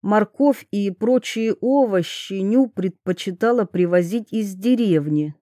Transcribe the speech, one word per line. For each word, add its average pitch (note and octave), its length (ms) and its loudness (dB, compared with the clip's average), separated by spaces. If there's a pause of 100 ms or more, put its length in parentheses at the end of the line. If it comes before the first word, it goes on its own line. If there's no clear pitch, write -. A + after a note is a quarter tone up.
Морковь A#3+ 680 0
и G3+ 200 -2
прочие A3+ 640 -2
овощи A3+ 800 -2
Ню A3 340 2
предпочитала F#3+ 960 -2
привозить F3+ 680 0
из G#3 240 -4
деревни. D#3+ 880 0